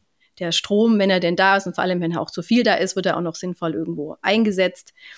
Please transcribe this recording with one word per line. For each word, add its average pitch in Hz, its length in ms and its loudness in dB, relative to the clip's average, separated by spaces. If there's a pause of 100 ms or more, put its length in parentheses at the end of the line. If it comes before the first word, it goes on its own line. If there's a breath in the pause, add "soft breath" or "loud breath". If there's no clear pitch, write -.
(400)
der 170 120 -4
Strom, 208 480 2
wenn 196 100 4
er 185 120 2
denn 175 160 0
da 196 180 6
ist 196 120 -2
und 175 80 -8
vor 180 100 -2
allem, 180 160 -2
wenn 165 100 -2
er 165 80 -4
auch - 120 -8
zu 180 100 -8
viel 233 220 2
da 214 100 2
ist, 185 240 -2
wird 180 80 -2
er 165 100 0
auch 170 60 -4
noch 165 140 -6
sinnvoll 170 400 -6
irgendwo 160 460 -8
eingesetzt. 196 720 0 (240 loud breath)